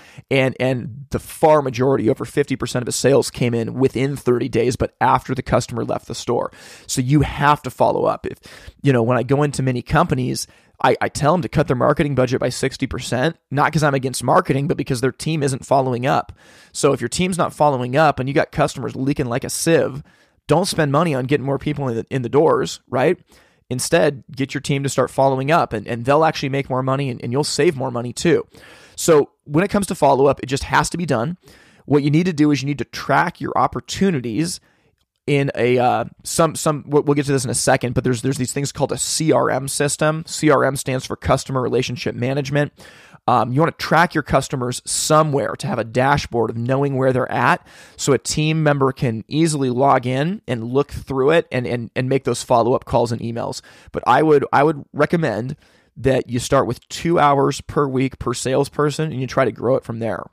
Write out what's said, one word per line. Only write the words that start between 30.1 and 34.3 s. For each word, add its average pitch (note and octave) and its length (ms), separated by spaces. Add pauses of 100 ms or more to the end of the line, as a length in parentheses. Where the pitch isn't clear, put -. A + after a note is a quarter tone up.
it - 40
just C3+ 180
has C#3+ 260
to E3+ 80
be F3 80
done. C#3 320 (480)
What C#3+ 160
you C#3+ 80
need E3 160
to F#3 80
do D3+ 160
is C#3 100
you C3 60
need C#3+ 100
to A#2+ 80
track - 560
your - 160
opportunities C#3 1040 (640)